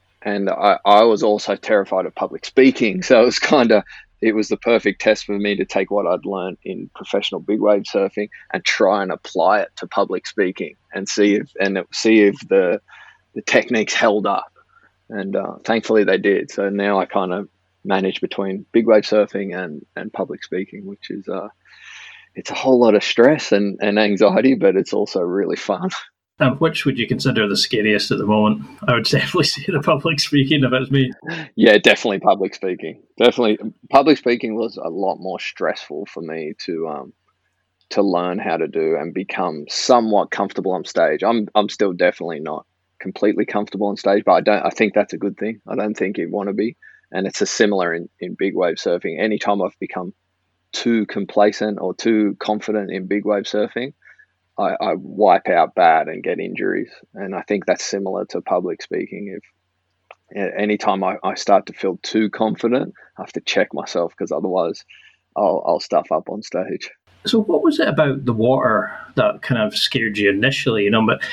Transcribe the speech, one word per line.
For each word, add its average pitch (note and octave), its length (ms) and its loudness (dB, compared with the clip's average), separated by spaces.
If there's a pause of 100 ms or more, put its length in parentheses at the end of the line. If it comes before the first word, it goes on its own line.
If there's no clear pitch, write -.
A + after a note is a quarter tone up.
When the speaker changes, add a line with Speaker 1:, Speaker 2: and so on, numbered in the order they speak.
(220)
Speaker 1:
and G2+ 300 -2
I, F#2 340 2
I G#2 180 8
was A2+ 200 4
also G#2 320 0
terrified G2 500 0
of D#2+ 80 -8
public - 320 -8
speaking. A#2+ 560 4
So A#2 220 6
it - 20 6
was A#2 140 0
kinda, A2+ 440 4 (380)
it A2 140 2
was G#2+ 120 0
the G#2 100 -2
perfect G#2+ 440 0
test G#2+ 240 2
for G#2 60 -8
me G2+ 240 -2
to G2 100 -2
take F#2+ 240 -2
what G2+ 160 -2
I'd F2 220 -2
learned F#2 360 -6
in F2+ 300 -12
professional G2 480 -6
big G#2+ 180 -2
wave G#2 320 2
surfing G2+ 380 -2 (240)
and F2+ 100 -6
try G2+ 380 2
and F#2 100 -4
apply F#2+ 500 0
it - 160 -6
to F#2 100 -12
public F#2+ 400 -4
speaking F#2 480 -4 (180)
and G2+ 160 -8
see G#2 240 4
if, - 260 -2
and G2 320 0
see A2 280 4
if G2+ 160 6 (120)
the, F#2+ 320 2 (540)
the G#2 80 -10
techniques A2+ 540 0
held G#2 320 2
up. - 260 -4 (560)
And, G2 260 -6
uh, F#2+ 200 -6 (100)
thankfully A2 380 2
they G2 160 2
did. G2 320 0
So G2 180 -2
now G2+ 300 0
I F2+ 80 -2
kinda G2 400 -4 (360)
manage F#2+ 380 -2
between G2 500 -6
big A2+ 140 2
wave G#2+ 200 6
surfing G2 520 0
and, D#2+ 260 -10 (120)
and - 180 -10
public C3+ 300 -8
speaking, F#2+ 420 -8
which - 240 -16
is, - 180 -10
uh, - 220 -8 (880)
it's - 120 -14
a - 120 -8
whole C3 160 4
lot A2 160 6
of G2+ 80 2
stress C#3 480 4
and, G2+ 300 0
and G#2 180 2
anxiety, G#2 560 4
but F#2+ 220 2
it's - 160 -2
also G2+ 260 -2
really F2+ 380 -2
fun. G2+ 380 -4
<laughs> - 40 -12 (420)
Speaker 2:
And B2+ 200 2
which E3 240 0
would C#3+ 120 0
you A#2 80 -2
consider A2+ 440 0
the G2+ 80 0
scariest G#2+ 540 0
at - 60 0
the - 80 -4
moment? G#2+ 400 2 (220)
I B2 60 2
would A2+ 100 0
<laughs> C#3+ 140 0
definitely E3 260 0
say - 240 -4
the D#3+ 140 -2
public D#3 400 -2
speaking, C#3+ 420 2
if A#2+ 80 0
it's C3 180 0
me. C3+ 220 2 (460)
Speaker 1:
Yeah, G#2+ 200 8 (120)
definitely G2+ 300 2
public F#2+ 360 0
speaking. F2+ 480 -8 (140)
Definitely. A#2 400 4 (320)
Public C#3 280 6
speaking A#2+ 380 -2
was A2+ 220 -6
a - 100 -10
lot F#2+ 300 -4
more F2+ 200 -10
stressful - 680 -6
for - 160 -14
me D#2 380 -8
to, D#2+ 280 -6
um, C#2 260 -10 (760)
to G#2+ 120 2
learn F2+ 380 0
how E2+ 160 -2
to D#2+ 140 -2
do D#2+ 280 0
and D#2+ 160 -6
become E2+ 540 -6
somewhat A2 640 2
comfortable G2 400 -4
on F2+ 140 -4
stage. D#2 380 0
I'm, A2 320 0
I'm G#2 120 2
still G2+ 240 -2
definitely F2 480 -2
not D2+ 260 -10 (340)
completely G2+ 460 -2
comfortable G#2 420 -4
on G2+ 100 -4
stage, G2+ 280 2
but F#2 140 6
I - 20 2
don't, G#2 240 0
I F#2+ 40 0
think G#2 240 0
that's - 220 0
a - 100 -8
good G2+ 120 -6
thing. G#2+ 300 -8
I F#2+ 80 -8
don't G#2+ 220 -4
think G2 200 -4
you F2+ 140 -4
wanna G2+ 220 -4
be. G#2+ 240 -4 (340)
And F#2+ 160 -4
it's - 140 -6
a G2+ 40 2 (160)
similar F#2+ 320 2
in, E2+ 140 -8 (140)
in F#2 180 -10
big F#2+ 160 -2
wave F2 220 0
surfing. F2 420 -4
Anytime G2+ 420 -2
I've F2+ 260 -6
become - 260 -10 (580)
too A2+ 360 0
complacent G#2 760 0
or F#2 120 -4
too G#2+ 460 2
confident G#2+ 520 -4
in F#2 160 -6
big G2+ 180 -2
wave G2+ 180 0
surfing, A#2 480 -4 (680)
I, F#2 220 0
I - 140 -2
wipe - 520 2
out F2+ 260 2
bad D#2+ 360 4
and D#2+ 120 -10
get F2 200 -4
injuries. F#2+ 500 -4 (220)
And G2 200 -10
I F#2+ 100 -8
think G#2 220 -2
that's - 160 0 (140)
similar F#2+ 300 -4
to - 160 -8
public F2+ 400 -2
speaking. F2+ 560 -8
If - 60 -16 (920)
a-, F#2 240 -4
anytime G#2 420 0
I, F#2 220 -2
I G2 120 -4
start - 320 2
to - 60 -16
feel F#2 300 -4
too A2 260 0
confident, A#2 640 -2 (240)
I F#2+ 40 -14
have F#2+ 120 -14
to - 80 -8
check - 320 -2
myself, E2+ 440 -4
'cause D#2 160 -6
otherwise E2+ 500 -2 (540)
I'll, F#2+ 280 0
I'll E2 140 0
stuff - 320 -2
up D#2 180 -2
on G#2+ 140 -10
stage. - 460 -8 (360)
Speaker 2:
So A3 160 2
what E3+ 220 0
was D4+ 160 2
it - 80 0
about C#3 380 0
the A#2+ 80 0
water A2+ 580 2 (240)
that G#2+ 260 0
kind A2+ 200 -2
of G#2+ 160 -2
scared A2 400 -2
you G#2 120 4
initially, A2 540 0
you G2+ 80 2
know, A2 140 4
but, A#2 160 0 (120)